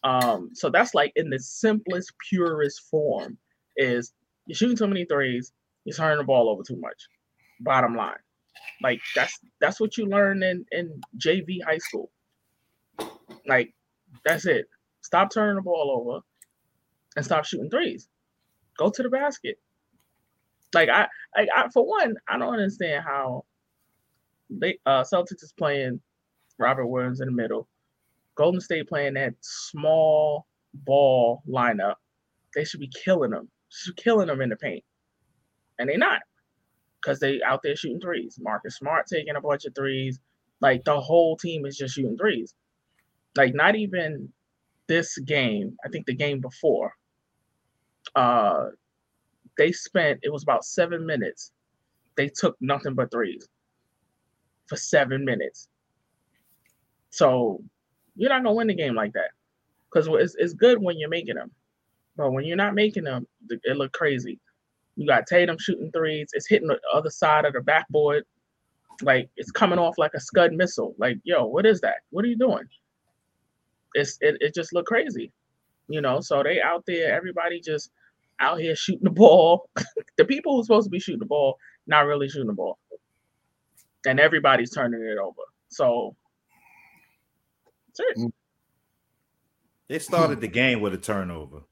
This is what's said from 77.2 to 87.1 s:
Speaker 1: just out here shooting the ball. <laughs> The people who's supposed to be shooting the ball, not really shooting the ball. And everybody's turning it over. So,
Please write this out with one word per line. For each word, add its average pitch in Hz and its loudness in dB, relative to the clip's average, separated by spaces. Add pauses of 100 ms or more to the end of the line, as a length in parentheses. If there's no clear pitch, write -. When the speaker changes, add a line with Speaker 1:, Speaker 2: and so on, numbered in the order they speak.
Speaker 1:
just 156 -6 (480)
out 160 2
here 160 0
shooting - -4
the 175 4
ball. 170 8
<laughs> - -6 (340)
The - 8
people 277 0
who's 226 0
supposed 220 4
to - -8
be 180 -4
shooting 185 -6
the - -8
ball, 139 0 (260)
not 151 6
really 143 0
shooting 135 -6
the 107 -4
ball. 87 -6 (1300)
And 131 2
everybody's 143 4
turning 120 -4
it 107 -6
over. 98 -8 (280)
So, 120 0 (1700)